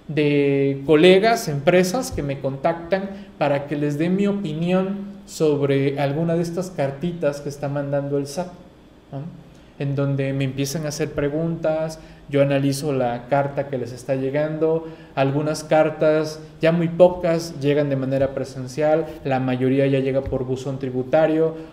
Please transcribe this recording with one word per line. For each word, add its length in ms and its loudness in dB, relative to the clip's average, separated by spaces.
de 800 2
colegas, 600 6
empresas 640 2
que 120 -4
me 160 -4
contactan 720 -2
para 300 0
que 80 -4
les 240 -2
dé 100 0
mi 160 2
opinión 760 -2
sobre 720 2
alguna 360 0
de 60 2
estas 300 -4
cartitas 680 -2
que 80 -8
está 200 -6
mandando 480 -2
el 80 -2
sat, 220 -6
¿no? 320 -12
En 160 -2
donde 380 0
me 100 -2
empiezan 420 -4
a 40 -4
hacer 220 -4
preguntas, 880 -2
yo 140 4
analizo 500 0
la 340 -2
carta 420 0
que 100 -4
les 120 -6
está 220 -6
llegando, 720 0
algunas 480 0
cartas, 760 2
ya 100 4
muy 180 0
pocas, 720 4
llegan 300 2
de 60 0
manera 400 0
presencial, 720 -2
la 140 0
mayoría 480 2
ya 120 2
llega 220 0
por 240 -4
buzón 320 -6
tributario, 760 0